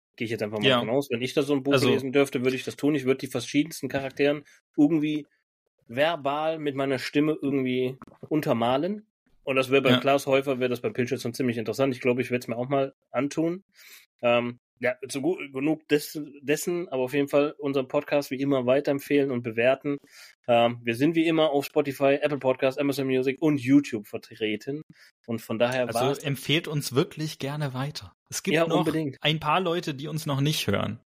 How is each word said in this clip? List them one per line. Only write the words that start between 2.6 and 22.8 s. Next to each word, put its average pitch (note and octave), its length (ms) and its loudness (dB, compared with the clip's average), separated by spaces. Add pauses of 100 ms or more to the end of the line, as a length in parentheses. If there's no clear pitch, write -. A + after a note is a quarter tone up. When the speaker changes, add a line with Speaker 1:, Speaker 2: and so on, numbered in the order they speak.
Speaker 1:
das A2+ 140 -8
tun. D3+ 180 2
Ich C3 80 -2
würde C3 140 2
die C#3 100 -8
verschiedensten C#3 600 -4
Charakteren C#3+ 540 0 (340)
irgendwie D3+ 500 2 (600)
verbal D3+ 720 0
mit D3 160 -4
meiner C#3 240 0
Stimme D3+ 420 0
irgendwie C3 560 -2 (300)
untermalen. D3 800 0 (360)
Und C3+ 120 -4
das B2+ 160 0
wäre C3+ 100 8
bei B2 80 4
Speaker 2:
Ja. B2 100 6
Speaker 1:
Klaas C3+ 280 2
Häufer, C3+ 320 2
wäre B2+ 100 0
das B2 120 -4
bei A2+ 100 -2
Pilcher B2 260 -2
schon A#2+ 160 -6
ziemlich B2 240 0
interessant. A#2+ 380 0
Ich - 60 -12
glaube, B2 200 2
ich A#2 80 -6
werd's B2 180 -2
mir A#2 100 -6
auch B2+ 120 -6
mal C3+ 240 0 (160)
antun. D#3+ 540 -2 (580)
Ähm, A#2+ 380 2 (220)
ja, B2 140 0 (140)
so C#3+ 120 -6
gu-, E3 160 0 (140)
genug D3 360 -2
des-, D3 340 0 (200)
dessen, E3 480 -2
aber C3 140 -2
auf B2+ 100 -4
jeden C#3+ 140 0
Fall D3 300 0
unseren C#3 300 -2
Podcast D3 420 -2
wie C3 100 -6
immer C3+ 280 0
weiterempfehlen C#3 640 2
und A#2+ 100 -2
bewerten. B2 560 0 (500)
Ähm, A#2+ 360 4
wir A#2+ 120 -2
sind D3 200 2
wie E3 100 2
immer D#3+ 240 4
auf C#3+ 160 0
Spotify, C#3+ 560 2
Apple D3 160 0
Podcasts, C3 420 0
Amazon C#3 280 -2